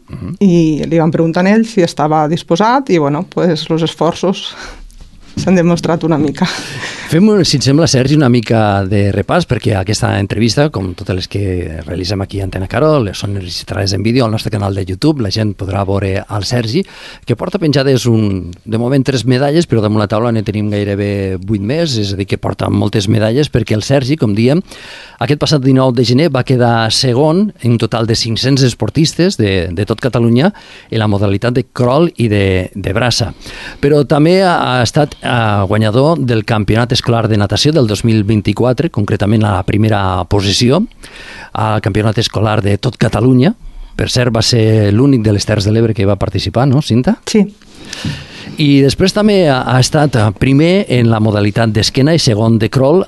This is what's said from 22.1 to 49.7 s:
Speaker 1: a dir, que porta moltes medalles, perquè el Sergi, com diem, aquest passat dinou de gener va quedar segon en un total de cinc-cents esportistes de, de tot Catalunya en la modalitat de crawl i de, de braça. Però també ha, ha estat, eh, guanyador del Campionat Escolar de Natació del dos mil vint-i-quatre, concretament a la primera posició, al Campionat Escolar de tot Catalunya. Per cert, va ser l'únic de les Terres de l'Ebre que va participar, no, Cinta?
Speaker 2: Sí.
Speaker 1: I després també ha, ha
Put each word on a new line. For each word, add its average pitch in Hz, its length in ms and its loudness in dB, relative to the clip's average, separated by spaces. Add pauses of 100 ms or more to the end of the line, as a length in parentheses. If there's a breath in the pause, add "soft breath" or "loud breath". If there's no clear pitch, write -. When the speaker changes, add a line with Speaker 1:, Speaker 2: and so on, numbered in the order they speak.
Speaker 1:
a 92 40 -6
dir, 98 100 -4
que 98 120 -4
porta 101 300 -4
moltes 101 400 0
medalles, 113 420 0
perquè 113 240 -2
el 107 80 -2
Sergi, 139 340 0
com 107 180 0
diem, 127 260 2 (580 loud breath)
aquest 143 220 -2
passat 139 220 0
dinou 131 300 4
de 120 120 0
gener 127 260 2
va 131 140 0
quedar 117 480 2
segon 156 600 0 (100)
en 120 100 2
un 113 60 2
total 113 280 -2
de 113 100 0
cinc-cents 127 460 0
esportistes 151 760 0
de, 95 360 0
de 101 140 -4
tot 110 140 -2
Catalunya 123 520 2 (380 loud breath)
en 113 80 -2
la 107 100 0
modalitat 101 460 0
de 127 100 0
crawl 139 520 0
i 117 120 0
de, 95 460 2
de 95 180 -4
braça. 113 400 -2 (480 loud breath)
Però 147 260 4
també 160 360 4
ha, 139 360 0
ha 127 40 2
estat, 143 380 0
eh, 113 480 0
guanyador 110 500 2
del 120 260 0
Campionat 110 480 0
Escolar 117 360 0
de 107 80 2
Natació 104 360 0
del 151 140 2
dos 104 180 -2
mil 110 200 2
vint-i-quatre, 110 640 0
concretament 104 540 0
a 104 120 2
la 92 80 -2
primera 101 640 0
posició, 120 560 0 (680 loud breath)
al 107 280 -2
Campionat 107 380 0
Escolar 107 440 0
de 101 160 0
tot 117 180 -4
Catalunya. 127 580 2 (420 soft breath)
Per 101 140 -2
cert, 120 240 0
va 113 80 0
ser 110 500 2
l'únic 127 300 4
de 107 100 2
les 101 140 0
Terres 104 180 0
de 107 80 0
l'Ebre 113 220 2
que 98 120 -2
va 101 100 2
participar, 101 520 -2
no, 135 140 2
Cinta? 127 340 0 (100)
Speaker 2:
Sí. 214 160 4 (1160 loud breath)
Speaker 1:
I 143 240 4
després 165 320 2
també 202 340 2
ha, 131 180 0
ha 123 140 2